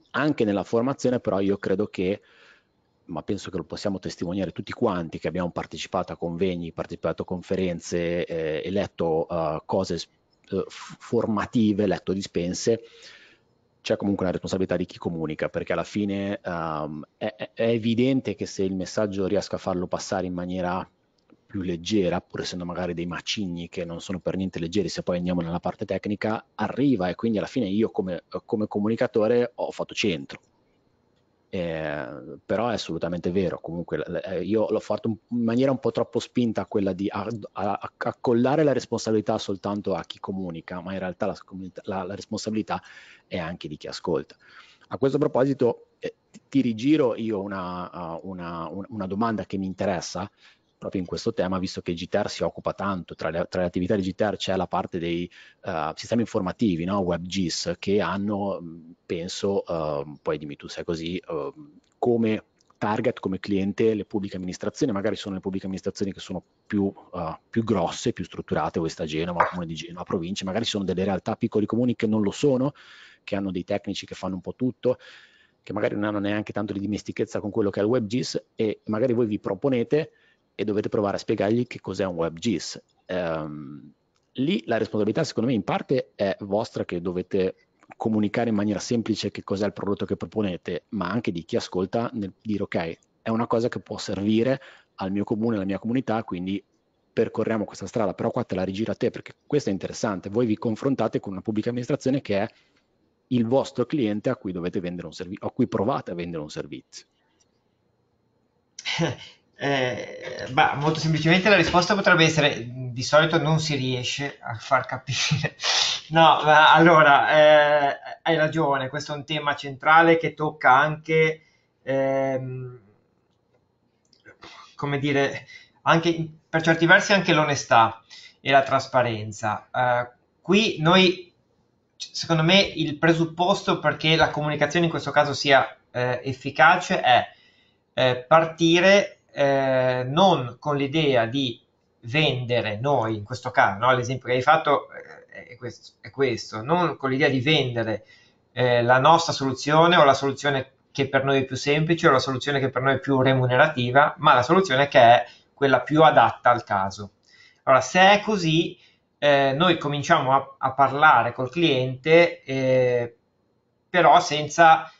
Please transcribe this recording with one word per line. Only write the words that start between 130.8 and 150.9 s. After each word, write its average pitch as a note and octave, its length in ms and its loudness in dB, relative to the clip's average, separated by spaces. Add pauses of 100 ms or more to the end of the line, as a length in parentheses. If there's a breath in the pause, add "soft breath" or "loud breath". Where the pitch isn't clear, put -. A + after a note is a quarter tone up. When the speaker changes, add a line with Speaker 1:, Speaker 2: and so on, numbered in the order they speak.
Speaker 2:
secondo - 460 -2
me, F3 180 6
il D#3 380 -2
presupposto E3 800 2
perché D#3+ 380 2
la D#3 160 4
comunicazione D3+ 540 0
in E3 60 0
questo D3 200 -4
caso C#3 220 2
sia, C3+ 440 4 (140)
eh, B2 320 -2
efficace D#3 800 4
è, B2 260 4 (640 soft breath)
eh, B2+ 340 0
partire, E3 920 4 (120)
eh, C3 760 2
non C#3+ 500 2
con D3 180 -4
l'idea C#3 520 2
di B2 340 -4 (400)
vendere A#2+ 800 -2
noi, A#2 360 0
in G#2 80 -10
questo - 280 -10
caso, G#2+ 260 4
no? B2 160 2
L'esempio B2 340 -2
che B2 60 0
hai B2+ 80 2
fatto, D3 500 2
eh, - 580 -18
è A#2 60 -18
questo, - 460 -16
è A2 80 -18
questo, A2+ 520 -4
non D#3 360 0
con C3+ 120 -4
l'idea C3+ 200 2
di C3 100 0
vendere, A#2+ 680 0 (460 soft breath)
eh, A#2+ 300 4
la B2 180 6
nostra D#3 340 6
soluzione D3+ 640 4
o E3 80 8
la C#3 100 8
soluzione C#3 580 -2 (200)